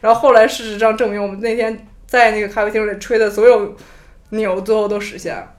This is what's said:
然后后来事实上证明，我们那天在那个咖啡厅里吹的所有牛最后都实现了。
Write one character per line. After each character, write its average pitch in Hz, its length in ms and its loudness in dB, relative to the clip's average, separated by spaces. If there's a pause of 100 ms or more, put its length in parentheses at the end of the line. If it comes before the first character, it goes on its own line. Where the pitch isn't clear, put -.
然 220 100 4
后 233 80 2
后 277 120 4
来 226 160 6
事 - 160 -8
实 214 160 -8
上 220 160 2
证 220 160 -2
明， 202 100 -6
我 202 60 -6
们 196 100 -12
那 226 160 -4
天 220 320 -4 (220)
在 233 240 4
那 214 80 -2
个 202 80 -4
咖 208 160 -2
啡 208 80 -4
厅 214 200 -2
里 196 60 -10
吹 226 180 -4
的 220 140 2
所 208 160 2
有 208 300 4 (540)
牛 208 300 -4
最 208 140 -2
后 214 140 0
都 208 100 -4
实 202 180 -10
现 170 200 -10
了。 87 120 -16 (100)